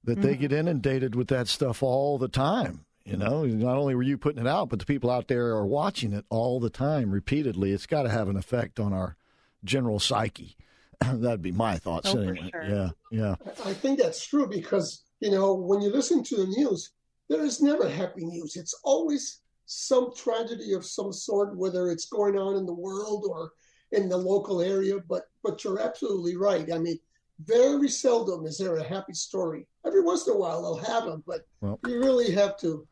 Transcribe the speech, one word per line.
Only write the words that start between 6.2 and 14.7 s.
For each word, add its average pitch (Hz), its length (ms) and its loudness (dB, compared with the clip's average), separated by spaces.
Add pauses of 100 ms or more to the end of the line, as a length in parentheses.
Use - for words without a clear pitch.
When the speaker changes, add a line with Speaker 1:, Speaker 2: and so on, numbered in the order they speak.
Speaker 1:
all 123 300 0
the 117 120 -2
time, 135 400 0
repeatedly. 101 600 0
It's 98 140 -2
gotta 143 240 0
have 104 200 0
an 98 60 0
effect 113 440 -4
on 104 140 0
our 92 220 -4 (480)
general 110 360 0
psyche. - 580 -2 (240)
<clears throat> - 200 -8
That'd 117 400 2
be 90 100 -2
my 101 260 2
thoughts 82 300 -2
Speaker 2:
Oh, - 60 4
for 120 60 2 (120)
Speaker 1:
anyway. 90 180 -8
Speaker 2:
sure. - 140 -8
Speaker 1:
Yeah, 98 260 0 (220)
yeah. 107 240 0 (300)
Speaker 3:
I 196 80 -2
think 269 260 0
that's 165 260 0
true 277 220 2
because, 185 560 -2 (160)